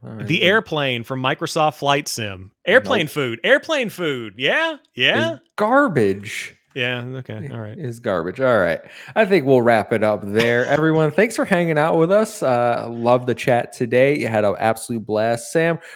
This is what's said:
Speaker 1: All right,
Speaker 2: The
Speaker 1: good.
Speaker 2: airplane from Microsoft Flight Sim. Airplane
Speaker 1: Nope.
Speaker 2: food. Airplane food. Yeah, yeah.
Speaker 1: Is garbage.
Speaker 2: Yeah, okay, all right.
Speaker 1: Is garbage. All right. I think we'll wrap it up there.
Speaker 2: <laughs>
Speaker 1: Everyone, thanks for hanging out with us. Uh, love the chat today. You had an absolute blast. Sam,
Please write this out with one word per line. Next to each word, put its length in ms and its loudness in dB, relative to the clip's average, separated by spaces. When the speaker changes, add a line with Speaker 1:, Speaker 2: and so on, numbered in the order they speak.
Speaker 1:
All 60 -16
right, 160 -12
Speaker 2:
The 140 0
Speaker 1:
good. 40 0
Speaker 2:
airplane 580 0
from 200 -8
Microsoft 540 -2
Flight 320 0
Sim. 420 -8
Airplane 400 2
Speaker 1:
Nope. 60 -8
Speaker 2:
food. 300 -4
Airplane 460 0
food. 480 -6
Yeah, 400 -2
yeah. 400 0
Speaker 1:
Is 60 -20
garbage. 1000 0
Speaker 2:
Yeah, 260 -4
okay, 500 -12
all 100 -12
right. 180 -12
Speaker 1:
Is 200 -10
garbage. 400 -4
All 200 4
right. 220 2
I 80 4
think 220 2
we'll 160 6
wrap 320 4
it 100 0
up 200 2
there. 420 2
Speaker 2:
<laughs> 100 0
Speaker 1:
Everyone, 340 2
thanks 260 0
for 100 -2
hanging 320 0
out 180 2
with 160 2
us. 300 0
Uh, 480 0
love 340 2
the 100 0
chat 380 0
today. 460 2
You 100 -2
had 160 0
an 140 2
absolute 480 -4
blast. 440 -2
Sam, 280 0